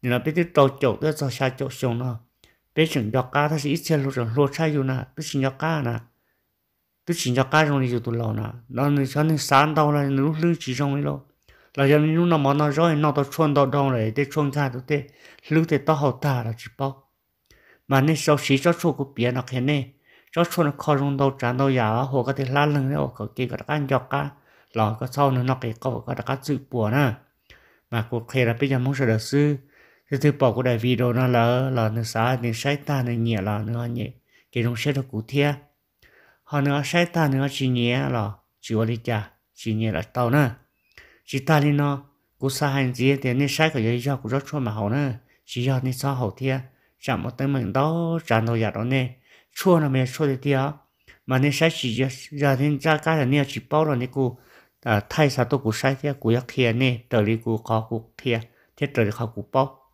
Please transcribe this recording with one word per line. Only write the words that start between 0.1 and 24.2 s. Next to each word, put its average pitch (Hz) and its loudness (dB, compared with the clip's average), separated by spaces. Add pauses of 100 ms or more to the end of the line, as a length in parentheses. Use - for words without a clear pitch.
là 123 2
biết 151 -4
tiếp 170 0
trâu 139 6 (120)
chỗ, 120 2
tiếp 156 0
trâu 139 -2
xa 131 -2
chỗ 135 -6
xong 120 -4
nó. 123 -6 (560)
Biết 156 4
chừng 107 -2
cho 127 2
cá, 143 0
nó 156 -2
sẽ 143 -4
ít 139 0
xe 160 0
lúa 135 0
rồi, 123 -4
lúa 143 4
xa 160 0
vô 139 0
nè. 131 -2 (220)
Biết 160 -10
chừng 135 -2
cho 135 2
cá 156 -4
nè. 117 -4 (1080)
Biết 170 -2
chừng 127 -2
cho 131 4
cá 156 4
rong 143 0
đi 123 -2
vô 120 0
tụi 117 -4
lò 113 -2
nè. 107 -4 (260)
Nó 127 0
nên 139 0
cho 151 0
nên 156 2
sáng 147 4
tao 151 4
là 147 2
lúc 139 0
lư 170 2
chỉ 127 -6
rong 139 -2
đi 143 -4
lô. 143 -6 (540)
Là 139 2
giờ 147 6
lúc 160 4
nào 165 4
mà 139 4
nó 147 2
rong, 156 2
nó 151 4
tao 139 0 (120)
chuồn 151 4
tao 143 6
đông 139 0
rồi, 110 0
để 143 0
chuồn 147 0
ra 139 0
tụi 123 -10
tê. 143 -2 (440)
Lư 160 2
tê 156 0
tao 151 2
hậu 143 2
ta 127 -2
là 113 -4
chỉ - -18 (100)
bao. 135 -6 (840)
Mà 135 4
nên 156 4
sau 147 2
xí 139 2
cho 170 2
chuột 165 0
của 139 -6
biển 123 0
nó 123 -4
khen 123 -4
nè. 143 0 (440)
Cho 170 0
chuột 170 0
nó 143 0
khó 147 0
rong 139 0
tao 139 2
tràn 123 -4
tao 139 2
giả, 120 2
hồ 127 0
có 135 -2
thể 135 -4
lá 143 2
lưng 143 0
đấy, 147 -2
hồ 143 -2
có 110 -10
kia 127 -4
có 117 -10 (100)
ăn 143 -4
cho 131 2
cá. 143 -6 (440)